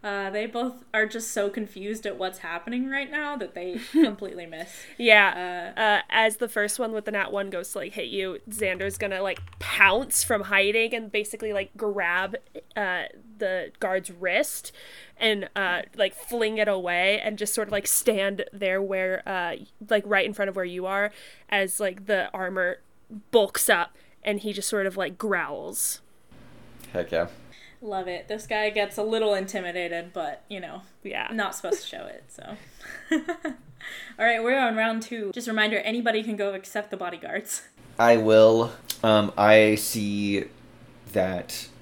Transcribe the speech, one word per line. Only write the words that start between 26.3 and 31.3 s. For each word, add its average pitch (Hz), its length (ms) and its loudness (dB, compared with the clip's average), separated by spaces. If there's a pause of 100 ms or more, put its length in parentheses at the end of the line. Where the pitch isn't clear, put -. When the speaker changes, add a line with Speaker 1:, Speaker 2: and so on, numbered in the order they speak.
Speaker 3:
Heck 87 180 -4
yeah. 85 160 0 (540)
Speaker 1:
Love 196 280 -6
it. 180 180 -10
This 220 180 -8
guy 214 260 -2
gets 202 260 -2
a 214 60 -2
little 220 300 2
intimidated, 180 800 -4
but, 156 380 -8
you 202 100 -10
know, 170 220 -12 (200)
Speaker 2:
Yeah. - 300 -6